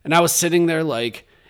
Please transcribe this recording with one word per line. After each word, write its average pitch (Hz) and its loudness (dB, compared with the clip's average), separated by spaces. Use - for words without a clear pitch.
And 156 -2
I 170 4
was 170 2
sitting 170 2
there 160 -2
like, 120 -6